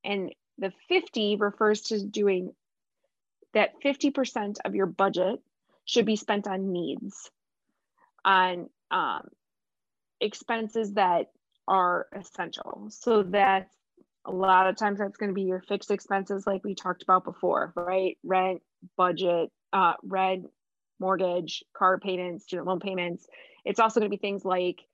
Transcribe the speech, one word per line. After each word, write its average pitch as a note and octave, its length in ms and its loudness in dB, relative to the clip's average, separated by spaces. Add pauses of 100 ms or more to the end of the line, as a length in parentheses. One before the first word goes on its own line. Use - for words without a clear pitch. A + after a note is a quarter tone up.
And F#3+ 280 -4 (240)
the G3 160 -4 (160)
fifty A#3 460 0
refers G#3 480 2
to G#3+ 240 -2
doing G3+ 480 0 (1000)
that G#3+ 180 2 (100)
fifty C#4 300 2
percent G#3+ 520 -4
of G3 120 -4
your F#3+ 100 4
budget F#3 540 0 (440)
should A3+ 220 2
be A3 80 2
spent G3+ 320 -2
on G3 240 -4
needs, F3 580 -8 (960)
on, F#3 460 2 (220)
um, D3 360 -4 (920)
expenses A3 720 -4
that F3+ 400 2 (340)
are F3+ 480 2
essential. - 760 -12
So G#3+ 340 2
that's F#3+ 500 2 (500)
a - 60 -10
lot F#3+ 380 4
of F#3 80 0
times G3+ 240 0
that's G3+ 160 -4
gonna G#3 160 -4
be G3 100 -2
your F#3 180 -2
fixed - 300 -6
expenses G3 560 -2
like G3 160 -2
we G3 140 -6
talked F3+ 260 -6
about F#3 220 4
before, - 500 -2
right? F#3 480 -2
Rent, F#3 400 0 (340)
budget, F3 540 2 (220)
uh, F#3 220 4 (100)
rent, F#3+ 420 -2 (540)
mortgage, F#3 640 -2 (120)
car F#3 220 4
payments, F3+ 460 -6
student F3 240 -6
loan F#3 100 0
payments. F3+ 480 -6 (380)
It's G#3 160 -2
also A3 180 4
gonna G#3+ 100 2
be G3 100 -4
things G3 260 -6
like F3+ 360 -2 (140)